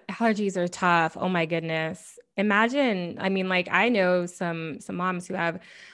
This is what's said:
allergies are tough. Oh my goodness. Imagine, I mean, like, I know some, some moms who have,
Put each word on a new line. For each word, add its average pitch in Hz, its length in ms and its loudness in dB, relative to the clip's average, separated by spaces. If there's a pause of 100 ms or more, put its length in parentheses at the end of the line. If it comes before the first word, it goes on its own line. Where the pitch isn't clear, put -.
(100)
allergies 202 460 0
are 175 120 0
tough. 170 500 2
Oh 185 100 -2
my 175 180 0
goodness. 160 720 -4 (180)
Imagine, 214 840 2
I 190 80 0
mean, 190 200 0
like, 180 220 0
I 190 180 4
know 180 380 2
some, 165 540 -6
some - 160 -8
moms 180 320 -2
who 190 60 -6
have, 170 260 -2 (340)